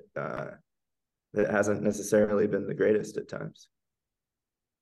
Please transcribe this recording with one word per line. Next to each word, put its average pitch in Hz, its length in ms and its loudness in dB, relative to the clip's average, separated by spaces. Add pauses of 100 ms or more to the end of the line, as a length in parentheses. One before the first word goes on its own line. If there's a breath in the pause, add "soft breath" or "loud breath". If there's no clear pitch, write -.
(180)
uh, - 280 -6 (880)
that 104 160 2
hasn't 104 320 2
necessarily 104 640 2
been 98 200 -2
the 98 80 -6
greatest 101 440 0
at - 100 -10
times. - 400 -14 (1120)